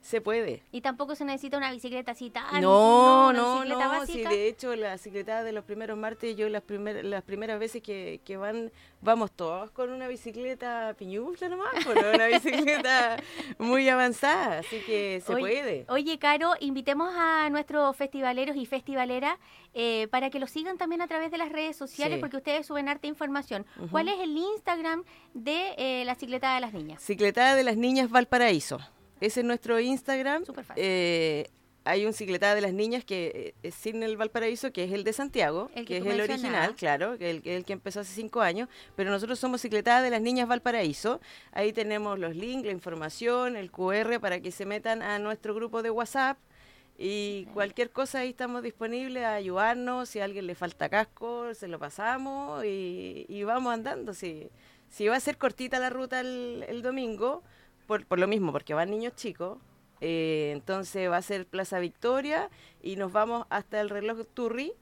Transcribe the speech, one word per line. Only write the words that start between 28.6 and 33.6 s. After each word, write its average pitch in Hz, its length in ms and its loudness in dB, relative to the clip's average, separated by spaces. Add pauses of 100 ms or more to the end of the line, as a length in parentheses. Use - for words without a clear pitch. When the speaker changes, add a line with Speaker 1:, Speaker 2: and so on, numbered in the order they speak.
Speaker 1:
Ese 214 200 0
es 240 60 2
nuestro 233 340 2
Instagram. 269 640 0
Speaker 2:
Súper 269 200 -12
fácil. - 200 -4
Speaker 1:
Eh, 170 640 2 (360)
hay 196 200 2
un 220 80 0
cicletada 202 420 2
de 208 60 2
las 190 140 0
niñas 226 300 -2
que, 175 300 -4
eh, - 280 -10